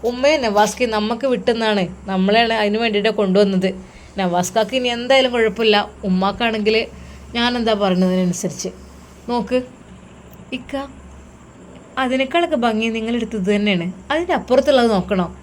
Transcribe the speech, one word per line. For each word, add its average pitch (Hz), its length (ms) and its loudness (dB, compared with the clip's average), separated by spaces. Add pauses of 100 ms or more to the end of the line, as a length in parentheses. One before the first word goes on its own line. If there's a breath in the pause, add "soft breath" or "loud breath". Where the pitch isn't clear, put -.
(120)
ഉമ്മയെ 285 340 2
നവാസ്കി 208 400 2 (120)
നമുക്ക് 226 360 -2
വിട്ടെന്നാണ്, 214 520 0 (260)
നമ്മളെയാണ് 214 520 2
അതിന് 208 200 0
വേണ്ടിയിട്ട് 208 380 0
കൊണ്ടുവന്നത്. 190 480 2 (520 loud breath)
നവാസ്കാക്ക് 190 600 0
ഇനി 247 160 -2
എന്തായാലും 254 400 2
കുഴപ്പമില്ല, 220 400 2 (320)
ഉമ്മാക്കാണെങ്കിൽ 208 680 0 (600 loud breath)
ഞാനെന്താ 240 420 0
പറയുന്നതിനനുസരിച്ച്. 185 920 0 (600)
നോക്ക് 240 280 -2 (1000)
ഇക്ക, - 160 -14 (1300)
അതിനേക്കാളൊക്കെ 269 640 0
ഭംഗി 220 220 0 (100)
നിങ്ങളെടുത്തത് 220 560 -4
തന്നെയാണ്, 202 340 0 (240)
അതിൻ്റെ 339 260 0
അപ്പുറത്തുള്ളത് 254 560 2
നോക്കണോ? 190 320 0 (180)